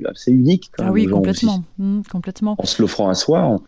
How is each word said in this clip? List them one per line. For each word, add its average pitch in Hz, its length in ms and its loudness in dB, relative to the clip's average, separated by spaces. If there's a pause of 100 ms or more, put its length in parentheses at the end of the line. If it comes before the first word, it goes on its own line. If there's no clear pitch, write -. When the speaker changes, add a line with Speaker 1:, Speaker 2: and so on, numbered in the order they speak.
Speaker 1:
assez - 220 -2
unique 131 460 4
quand - 60 -4
Speaker 2:
Ah - 20 -2
Speaker 1:
même 190 80 0
Speaker 2:
oui, 208 140 2
Speaker 1:
aux - 20 0
gens - 80 2
Speaker 2:
complètement. 196 360 0
Speaker 1:
aussi. 185 80 -2 (180)
Speaker 2:
Mm, 196 220 -2 (100)
complètement. 196 480 -4
Speaker 1:
En 190 60 -2
se - 160 -2
l'offrant 139 280 0
à 92 60 2
soi, 165 300 2
on, 110 220 0